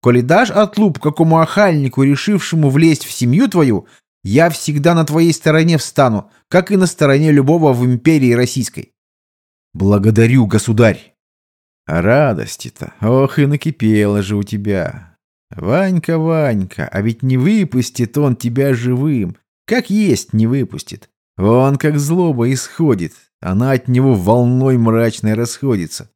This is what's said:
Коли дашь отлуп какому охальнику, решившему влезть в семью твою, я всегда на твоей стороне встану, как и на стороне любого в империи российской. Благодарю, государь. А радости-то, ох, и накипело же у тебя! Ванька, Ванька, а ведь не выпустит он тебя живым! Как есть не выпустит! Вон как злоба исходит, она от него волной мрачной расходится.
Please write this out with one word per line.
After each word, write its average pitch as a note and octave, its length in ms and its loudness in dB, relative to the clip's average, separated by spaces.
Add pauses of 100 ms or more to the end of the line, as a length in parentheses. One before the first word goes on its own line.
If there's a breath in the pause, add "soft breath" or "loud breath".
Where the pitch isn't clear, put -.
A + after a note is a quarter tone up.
Коли B2 200 4
дашь E3 280 2
отлуп G3+ 500 0
какому D#3+ 400 2
охальнику, D#3 640 0
решившему D3+ 680 0
влезть D#3 360 2
в - 60 -16
семью D#3 380 0
твою, C3 380 0 (360 soft breath)
я C#3 260 2
всегда D3+ 460 -2
на D#3+ 100 0
твоей E3 280 0
стороне D#3+ 440 0
встану, B2 540 -2 (160 soft breath)
как F3+ 240 0
и G3+ 60 2
на F#3 100 2
стороне D3+ 440 2
любого D3 420 4
в B2 120 0
империи B2+ 460 2
российской. B2 600 -4 (800)
Благодарю, G#2+ 760 2
государь. G#2+ 680 0 (680)
А E2 160 -4
радости-то, A2 1000 -4
ох, C3 380 0
и C#3+ 60 2
накипело G#2+ 760 -2
же G2+ 140 -4
у G2+ 80 -2
тебя! G2 760 -8 (320)
Ванька, E3+ 680 -2
Ванька, C#3 680 -4
а G2 140 -6
ведь A2+ 220 -4
не C3 140 0
выпустит C3 800 -2
он C#3 180 0
тебя C3+ 380 -2
живым! B2 600 -4 (300)
Как A#3+ 240 -4
есть G3 440 0
не A2 140 2
выпустит! - 640 -6 (280)
Вон B2+ 400 2
как D3 220 -2
злоба C#3+ 520 0
исходит, B2 640 -2 (260)
она G#2+ 320 -2
от B2+ 160 -2
него B2+ 260 2
волной B2 640 2
мрачной A2+ 580 0
расходится. A2+ 800 -6